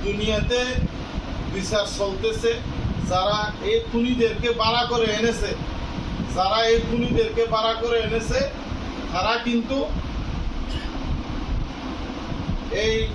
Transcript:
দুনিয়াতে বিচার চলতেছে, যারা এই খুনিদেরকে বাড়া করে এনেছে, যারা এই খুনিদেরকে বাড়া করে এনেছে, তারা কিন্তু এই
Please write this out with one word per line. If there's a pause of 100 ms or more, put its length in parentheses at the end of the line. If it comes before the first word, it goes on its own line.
দুনিয়াতে (880)
বিচার (120)
চলতেছে, (540)
যারা (100)
এই (120)
খুনিদেরকে
বাড়া
করে
এনেছে, (800)
যারা
এই
খুনিদেরকে
বাড়া
করে
এনেছে, (640)
তারা
কিন্তু (2750)
এই